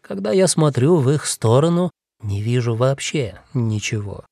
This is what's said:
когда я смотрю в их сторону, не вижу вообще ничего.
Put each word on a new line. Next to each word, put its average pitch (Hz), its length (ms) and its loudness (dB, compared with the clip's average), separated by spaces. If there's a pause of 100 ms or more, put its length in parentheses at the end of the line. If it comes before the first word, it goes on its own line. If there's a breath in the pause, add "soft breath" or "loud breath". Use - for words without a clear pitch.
когда 202 300 -6
я 190 160 4
смотрю 151 480 2
в 135 160 2
их 151 160 -2
сторону, 165 640 2 (300)
не 101 200 -4
вижу 117 340 -2
вообще 127 680 -4 (120)
ничего. 107 800 -4